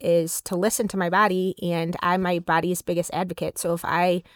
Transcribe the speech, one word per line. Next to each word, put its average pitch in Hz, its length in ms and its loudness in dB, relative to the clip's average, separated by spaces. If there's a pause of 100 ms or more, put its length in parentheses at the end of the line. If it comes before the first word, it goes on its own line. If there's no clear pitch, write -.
is 170 420 2
to - 140 -6
listen 214 320 2
to - 100 -6
my 175 100 0
body, 185 540 2
and 170 400 -2
I'm 180 180 2
my 180 200 0
body's 170 420 0
biggest 170 320 -2
advocate. 175 420 -4
So 170 160 -2
if 170 140 -4
I 180 360 2 (140)